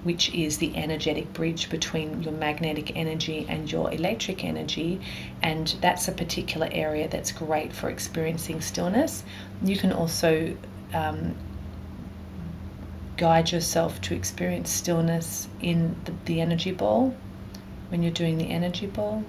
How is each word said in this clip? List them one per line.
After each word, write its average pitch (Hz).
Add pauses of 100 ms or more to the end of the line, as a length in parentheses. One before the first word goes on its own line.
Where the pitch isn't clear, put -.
which 170
is 151
the -
energetic 151
bridge 165
between 156
your 160
magnetic 151
energy 160
and 156
your 160
electric 190
energy, 160 (400)
and 160
that's -
a 185
particular -
area 151
that's -
great 156
for -
experiencing 160
stillness. 196 (400)
You 196
can 190
also, 165 (380)
um, 160 (1800)
guide 165
yourself 165
to -
experience 180
stillness 165 (140)
in 165 (100)
the, 170 (120)
the 165
energy 170
ball, 226 (720)
when 170
you're 170
doing 165
the 160
energy 175
ball. 208